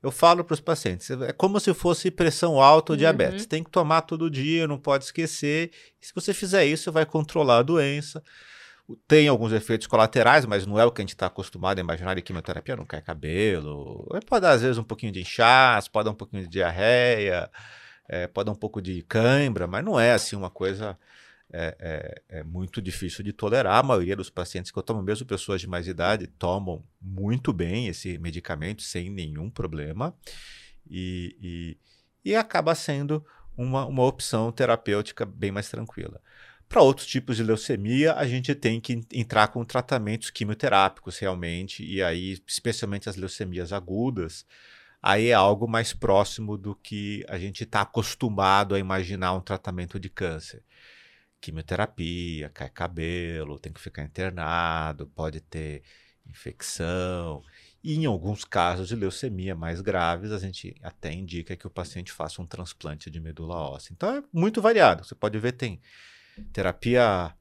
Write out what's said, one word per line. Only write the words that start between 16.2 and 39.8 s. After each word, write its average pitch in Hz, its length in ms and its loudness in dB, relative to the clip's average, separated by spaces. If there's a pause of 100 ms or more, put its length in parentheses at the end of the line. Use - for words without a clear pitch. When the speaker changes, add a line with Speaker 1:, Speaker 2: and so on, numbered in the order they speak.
Speaker 1:
de 87 60 -12
diarreia, 98 1000 2 (580)
é, 90 200 -6
pode 98 180 -4
dar 107 60 -4
um 104 40 -4
pouco 107 240 -8
de 90 300 -8
cãibra, 120 560 2
mas 95 180 -4
não 190 160 0
é, 120 140 6
assim, - 220 0
uma 95 160 -8
coisa, 98 440 -4 (560)
é, 82 240 -6 (540)
é, 90 120 -12
é - 20 -12
muito 87 360 -8
difícil 92 440 -8
de 101 100 -8
tolerar. 107 460 0
A - 20 4
maioria 98 340 2
dos 95 140 -10
pacientes 90 400 -8
que - 80 -10
eu 95 60 -6
tomo, 110 180 -2
mesmo 107 240 -4
pessoas 98 340 -4
de 85 80 -10
mais 87 200 -6
idade, 92 400 -2
tomam 90 560 -4 (180)
muito 98 500 -4
bem 95 360 -2
esse 87 320 -8
medicamento, 85 640 -8
sem 90 260 -8
nenhum 82 400 -8
problema. 82 680 -8 (720)
E, 90 480 -8 (880)
e, 190 80 -6
e 208 40 2
acaba 170 400 0
sendo 147 500 -4 (320)
uma, 131 300 -2
uma 131 180 2
opção 117 460 0
terapêutica 113 760 0
bem 101 260 -6
mais 101 200 -6
tranquila. - 500 -12 (460)
Pra - 140 6
outros 139 240 6
tipos 127 320 -4
de 113 60 0
leucemia, 113 720 2
a 147 100 0
gente 127 300 -2
tem 113 260 -2
que 123 120 -6
en-, 117 200 -6
entrar 110 360 2
com 120 140 -6
tratamentos 113 680 -4